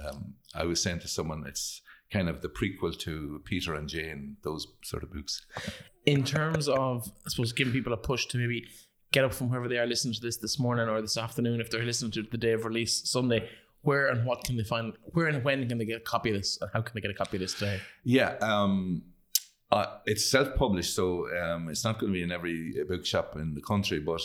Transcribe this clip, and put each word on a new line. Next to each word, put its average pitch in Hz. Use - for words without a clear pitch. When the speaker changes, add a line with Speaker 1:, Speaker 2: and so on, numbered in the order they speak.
Speaker 1:
Um, 71
I 80
was 85
saying 87
to -
someone, 78
it's -
kind 92
of 69
the 78
prequel 90
to 78
Peter 85
and 76
Jane, 73
those 78
sort 73
of -
books. -
Speaker 2:
In 143
terms 151
of, 131
I -
suppose, 117
giving 131
people 120
a -
push -
to -
maybe 120
get 135
up 127
from 127
wherever 123
they 123
are 120
listening 120
to 113
this 117
this -
morning 120
or 110
this 107
afternoon, 117
if 113
they're 113
listening 117
to 110
the 113
day 113
of 113
release, 113
Sunday, 123
where 139
and 120
what 123
can 127
they 110
find, 113
where 165
and 143
when 135
can 120
they 110
get 113
a 113
copy 113
of 104
this? -
And 104
how 110
can -
they 107
get 101
a 98
copy 98
of -
this 92
today? 101
Speaker 1:
Yeah, 123
um, 98
uh, -
it's 107
self-published, 127
so, 90
um, 85
it's 76
not 113
gonna 104
be 90
in 87
every 82
bookshop 90
in 78
the 71
country, 95
but, 82